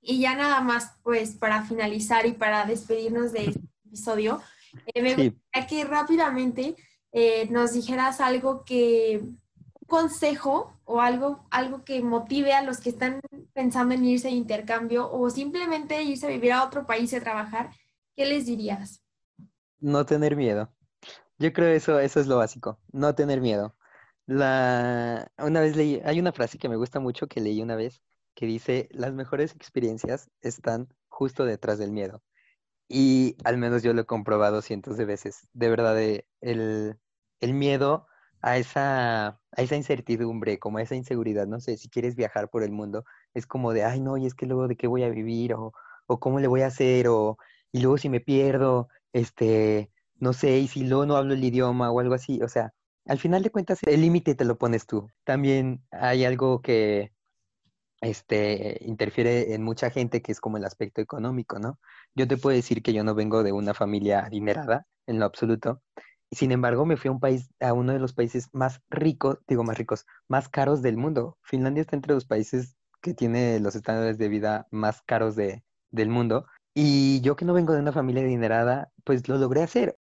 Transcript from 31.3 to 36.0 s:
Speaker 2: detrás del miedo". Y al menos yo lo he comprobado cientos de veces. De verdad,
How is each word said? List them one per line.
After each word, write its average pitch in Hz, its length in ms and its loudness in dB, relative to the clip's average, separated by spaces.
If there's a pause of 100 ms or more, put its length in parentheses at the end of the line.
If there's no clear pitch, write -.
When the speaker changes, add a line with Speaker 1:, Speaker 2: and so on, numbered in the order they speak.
Speaker 2:
detrás 107 320 -2
del 104 140 -4
miedo". 104 300 -8 (640)
Y 131 560 4
al 120 140 4
menos 120 240 2
yo 117 120 4
lo 117 80 2
he 113 40 -4
comprobado 107 560 2
cientos 107 360 -8
de 113 80 -2
veces. 101 480 -8
De 120 160 0
verdad, 113 300 2